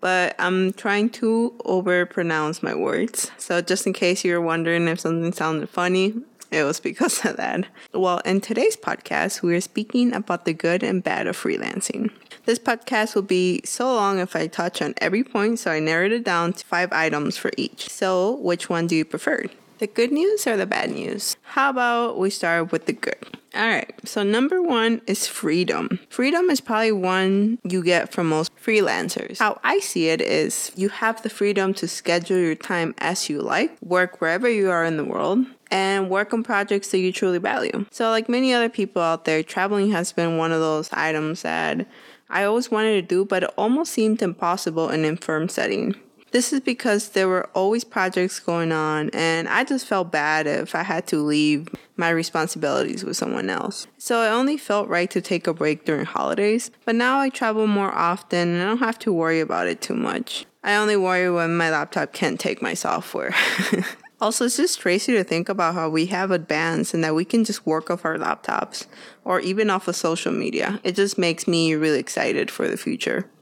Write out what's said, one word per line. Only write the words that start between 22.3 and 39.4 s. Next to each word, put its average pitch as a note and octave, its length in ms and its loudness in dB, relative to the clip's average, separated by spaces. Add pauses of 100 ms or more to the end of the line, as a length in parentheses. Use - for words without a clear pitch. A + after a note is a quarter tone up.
start E3+ 400 0
with - 160 -2
the D#3+ 60 0
good? - 260 -4 (340)
All G#3+ 140 0
right, G#3 260 0 (120)
so - 180 -4
number C4 400 2
one A#3 460 2
is G3+ 180 0
freedom. E3 720 -2 (100)
Freedom E4+ 400 2
is D4 120 2
probably A3 320 0
one G3 720 2
you F3+ 180 -2
get E3+ 300 2
from E3+ 160 0
most D#3+ 260 0
freelancers. - 840 0
How G#3+ 260 0
I F#4 160 2
see E3 280 0
it D#3+ 120 2
is - 560 0
you F#3+ 140 0
have A3+ 320 -2
the A3 80 -4
freedom G3 440 0
to E3+ 140 -6
schedule F3 500 0
your E3 160 2
time E3+ 440 -4
as E3 300 -2
you D3 120 -4
like, - 420 -2
work F3+ 380 0
wherever F3 280 2
you G3+ 220 2
are E3+ 140 2
in E3 140 0
the D3 60 -2
world, A3 420 2 (240)
and F#3+ 380 0
work G3 240 0
on A3+ 100 0
projects G3+ 480 0
that G3 80 2
you F#3 140 2
truly F#3 260 0
value. - 520 -2
So A3+ 200 0
like A3+ 180 0
many B3+ 240 2
other A#3+ 160 2
people G3 340 -2
out E3 220 0
there, D#3 180 2